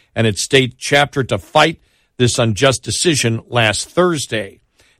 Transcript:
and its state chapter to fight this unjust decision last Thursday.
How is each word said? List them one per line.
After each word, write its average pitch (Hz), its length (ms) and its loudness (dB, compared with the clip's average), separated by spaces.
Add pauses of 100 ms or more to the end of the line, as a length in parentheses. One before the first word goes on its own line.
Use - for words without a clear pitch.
(160)
and 113 100 -4
its 110 160 -2
state 135 380 0
chapter 143 460 0
to 107 120 -4
fight 156 420 0 (380)
this 123 220 2
unjust 120 420 2
decision 117 680 -2
last 113 400 0
Thursday. 123 760 -2 (380)